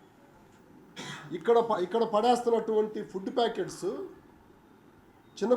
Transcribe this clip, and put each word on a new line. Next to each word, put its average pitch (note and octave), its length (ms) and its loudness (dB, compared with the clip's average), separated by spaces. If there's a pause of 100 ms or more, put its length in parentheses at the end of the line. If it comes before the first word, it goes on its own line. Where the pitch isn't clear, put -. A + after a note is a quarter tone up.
(1400)
ఇక్కడ A#3 200 4 (120)
ప-, F3+ 160 0
ఇక్కడ A3+ 180 0 (100)
పడేస్తున్నటువంటి A3 960 2
ఫుడ్ F#3+ 260 -8
ప్యాకెట్స్ G3 480 -2 (1500)
చిన్న A3+ 180 0